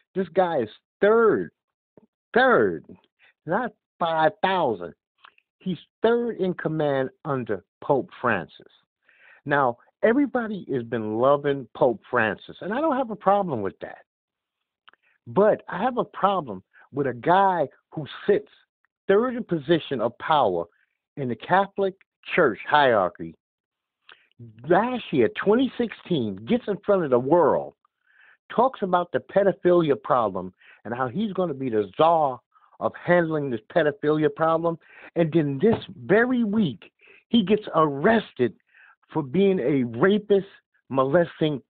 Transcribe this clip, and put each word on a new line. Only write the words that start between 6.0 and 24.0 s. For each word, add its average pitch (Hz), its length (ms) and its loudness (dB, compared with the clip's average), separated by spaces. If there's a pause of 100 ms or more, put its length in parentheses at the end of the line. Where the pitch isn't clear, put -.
third 233 360 0
in 185 160 -2
command 147 560 -2 (140)
under 120 400 -6 (200)
Pope 135 260 -2 (100)
Francis. 101 520 -4 (760)
Now, 139 300 0 (260)
everybody 226 680 0
has 131 100 -2
been 113 360 -6
loving 139 580 0
Pope 120 240 0 (100)
Francis, 110 520 -2
and 180 100 -8
I 254 80 -6
don't 311 160 0
have 254 140 -4
a 208 60 -10
problem 185 460 0
with 92 180 -8
that. - 240 -16 (1200)
But 185 420 2
I 147 140 -8
have 247 160 -4
a 196 60 0
problem 156 580 -4 (300)
with 139 140 -4
a 123 80 -4
guy 170 540 2 (220)
who 147 160 -10 (200)
sits 196 220 0 (580)
third 233 300 2
in 233 80 -8
position 147 560 -2
of 117 180 -4
power 104 460 0 (520)
in 135 120 -6
the 117 80 -6
Catholic 196 580 -2 (400)
Church 127 240 2 (100)
hierarchy. 101 680 2 (1300)